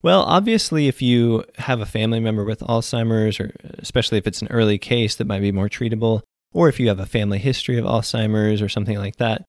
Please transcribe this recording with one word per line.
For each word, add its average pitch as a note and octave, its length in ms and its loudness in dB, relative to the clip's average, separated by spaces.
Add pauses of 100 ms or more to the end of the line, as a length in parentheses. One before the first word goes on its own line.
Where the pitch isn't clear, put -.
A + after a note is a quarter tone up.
Well, F3+ 200 4
obviously, F3+ 640 2
if B2+ 120 -2
you A#2+ 440 4 (140)
have B2 220 -2
a G#2 60 -6
family A2+ 340 -2
member G#2+ 240 -2
with G#2+ 160 -4
Alzheimer's, A2+ 800 0
or - 140 -6 (240)
especially - 400 -2
if F#2+ 80 -2
it's G2+ 160 -4
an G#2+ 80 -8
early A2 280 2
case A#2 380 0
that G#2+ 100 -4
might G2+ 140 -2
be G2+ 120 2
more G2 160 0
treatable, A2+ 540 -2 (300)
or E3+ 160 4
if C3+ 100 2
you A#2+ 100 2
have G2 120 0
a F#2+ 60 -6
family G2+ 320 -2
history B2 400 -2
of A2+ 60 -2
Alzheimer's G#2+ 760 0
or G#2 80 -2
something G2+ 300 -4
like G2 180 -8
that A2+ 320 -4